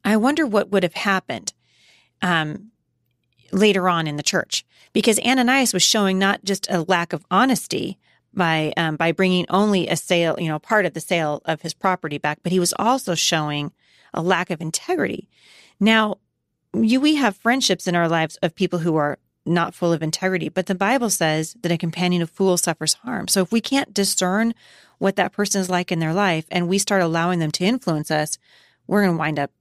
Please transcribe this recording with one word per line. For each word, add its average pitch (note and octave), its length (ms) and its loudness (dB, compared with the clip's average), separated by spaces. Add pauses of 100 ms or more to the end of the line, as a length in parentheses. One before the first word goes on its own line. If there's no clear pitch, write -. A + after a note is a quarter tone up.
I G#3+ 120 2
wonder C#4+ 300 2
what G3+ 240 0
would F#3+ 140 2
have E3+ 100 -4
happened, - 580 -4 (720)
um, E3+ 480 -2 (800)
later F#3+ 380 4
on E3 160 0
in D3 100 -4
the D3 60 -6
church, - 420 -2 (300)
because A3 240 2
Ananias B3+ 560 2
was F3 80 2
showing F#3+ 360 2
not G3 260 0
just F#3+ 260 -4
a F3+ 100 0
lack E3+ 320 0
of E3 180 -8
honesty G#3 680 0 (340)
by, D#3+ 440 0
um, D#3+ 180 -2
by E3 160 0
bringing F3+ 380 2
only G3 400 2
a E3+ 80 -2
sale, E3+ 420 0
you E3+ 80 -2
know, D3+ 140 -4
part G#3+ 260 0
of - 80 -4
the D#3+ 60 -8
sale D#3 440 -2
of D#3+ 180 -4
his D#3+ 120 -8
property F3+ 420 -2
back, D3+ 280 -4
but F3 80 -2
he F#3 80 4
was F3 180 0
also A3 380 0
showing D3+ 560 -2 (420)
a D#3+ 80 -2
lack F3+ 280 0
of D#3+ 100 -4
integrity. - 680 -4 (520)
Now, G#3+ 380 2 (540)
you, A3+ 280 2
we D4+ 160 4
have A#3+ 200 2
friendships A#3 520 0
in F3 80 0
our E3+ 120 2
lives D#3+ 320 -2
of E3 140 -2
people F3+ 260 -2
who E3 140 0
are D3 240 0 (260)
not E3+ 300 -2
full E3+ 180 0
of D#3 80 0
integrity, D#3+ 480 -2
but F#3 180 -4
the F#3+ 100 -2
Bible A3 340 0
says D#3+ 520 -2
that E3+ 100 0
a E3+ 40 2
companion F3 460 0
of D#3+ 80 -4
fools F#3 320 0
suffers D#3 320 -2
harm. A#3 320 -6
So F#3+ 160 2
if E3+ 80 -2
we A3+ 100 2
can't - 320 -2
discern G3+ 640 0 (440)
what G3 180 0
that F#3+ 160 0
person G3 280 -2
is F#3 80 -2
like F3+ 220 -2
in E3+ 80 0
their D#3+ 160 0
life F3+ 380 0
and F3 160 0
we F#3+ 100 2
start G3 240 2
allowing E3+ 380 0
them D#3 100 0
to - 140 -4
influence E3+ 480 -2
us, D3+ 260 -2 (480)
we're G3+ 180 2
gonna E3+ 140 2
wind D3+ 220 -2
up C#3+ 100 -2 (100)